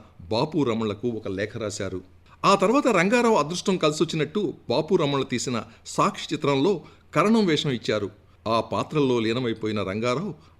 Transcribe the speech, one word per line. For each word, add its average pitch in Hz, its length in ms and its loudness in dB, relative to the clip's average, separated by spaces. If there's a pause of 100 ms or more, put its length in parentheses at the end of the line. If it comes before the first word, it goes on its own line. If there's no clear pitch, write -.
(200)
బాపు 135 440 0
రమణులకు 110 440 -2
ఒక 107 200 -6
లేఖ 101 280 -4
రాశారు. 98 440 -6 (440)
ఆ 190 100 6
తర్వాత 226 320 2
రంగారావు 226 500 4
అదృష్టం 175 400 0
కలిసొచ్చినట్టు 156 760 -2 (160)
బాపు 156 240 2
రమణులు 143 300 2
తీసిన 120 380 -4 (240)
సాక్షి - 480 -2
చిత్రంలో 143 460 2 (340)
కరణం 208 320 4
వేషం 151 240 0
ఇచ్చారు. 107 400 -2 (380)
ఆ 113 120 2
పాత్రల్లో 123 580 0
లీనమైపోయిన 110 640 -2
రంగారావు 123 520 -4 (260)